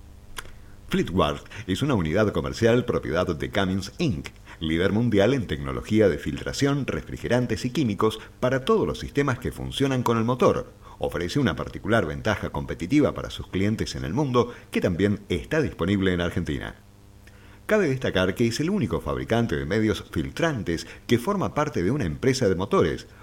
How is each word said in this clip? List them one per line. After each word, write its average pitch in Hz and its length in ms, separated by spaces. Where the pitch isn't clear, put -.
Fleetwood 85 480
es 92 140
una 139 140
unidad 92 380
comercial 113 520
propiedad 82 500
de 67 160
Cummins 95 460
Inc, 92 320
líder 82 320
mundial 107 400
en 135 140
tecnología 73 640
de 73 80
filtración, 135 680
refrigerantes 110 760
y 131 60
químicos 110 500
para 131 280
todos 208 200
los 76 120
sistemas 135 400
que - 120
funcionan 127 520
con 117 160
el 113 60
motor. 123 500
Ofrece 85 400
una 104 180
particular 80 500
ventaja 76 440
competitiva 82 640
para 60 160
sus - 180
clientes 98 460
en 65 100
el 73 100
mundo, 123 380
que 233 100
también 185 480
está 151 320
disponible 95 520
en 87 80
Argentina. 78 560
Cabe 208 220
destacar 98 460
que 120 120
es 117 140
el 160 100
único 113 300
fabricante 73 560
de 69 80
medios 104 480
filtrantes 87 760
que 120 120
forma 185 360
parte 147 280
de 92 80
una 139 140
empresa 104 440
de 95 60
motores, 92 520